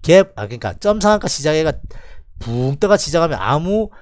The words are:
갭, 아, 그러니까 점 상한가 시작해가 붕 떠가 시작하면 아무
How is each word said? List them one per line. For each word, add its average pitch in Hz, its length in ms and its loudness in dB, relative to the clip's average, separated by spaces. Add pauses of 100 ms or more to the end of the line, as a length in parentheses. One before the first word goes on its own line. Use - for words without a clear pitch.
갭, 180 320 6
아, 104 100 -8
그러니까 104 300 -6
점 214 260 0
상한가 208 260 2
시작해가 156 460 0 (640)
붕 127 400 -2
떠가 202 180 4
시작하면 160 440 0
아무 170 480 -2 (120)